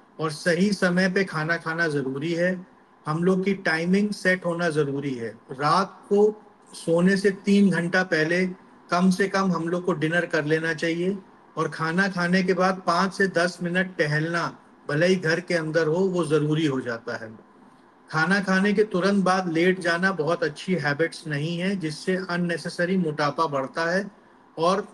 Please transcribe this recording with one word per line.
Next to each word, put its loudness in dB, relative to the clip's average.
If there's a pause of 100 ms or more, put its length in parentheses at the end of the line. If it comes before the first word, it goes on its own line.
(200)
और -2
सही 0
समय 2
पे 2
खाना -2
खाना -2
ज़रूरी -2
है। -2 (380)
हम -2
लोग 2
की 2
timing 0
set 0
होना -2
ज़रूरी -2
है। -8 (220)
रात 0
को 4 (320)
सोने 2
से 2
तीन 4
घंटा 0
पहले 0 (440)
कम 4
से 2
कम 0
हम -2
लोग -2
को 2
dinner 0
कर -2
लेना 0
चाहिए -2 (400)
और -2
खाना -2
खाने 0
के 0
बाद 0
पाँच 2
से 0
दस 0
मिनट -2
टहलना, -2 (300)
भले 2
ही 4
घर 0
के -4
अंदर 0
हो, 0
वो 0
ज़रूरी 2
हो 0
जाता -6
है। -14 (640)
खाना 2
खाने 2
के 4
तुरंत 2
बाद 2
लेट 2
जाना 0
बहुत -2
अच्छी -2
habits -2
नहीं -4
है, -2
जिससे -4 (120)
unnecessary -2
मोटापा 0
बढ़ता -2
है -2 (460)
और 0